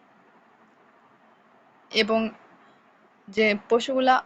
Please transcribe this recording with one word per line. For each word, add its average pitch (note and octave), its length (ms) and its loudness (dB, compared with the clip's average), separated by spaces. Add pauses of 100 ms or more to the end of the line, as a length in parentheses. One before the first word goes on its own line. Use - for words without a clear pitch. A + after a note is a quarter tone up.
(1900)
এবং A3 280 0 (1160)
যে A3 120 2 (220)
পশুগুলা B3+ 440 2 (120)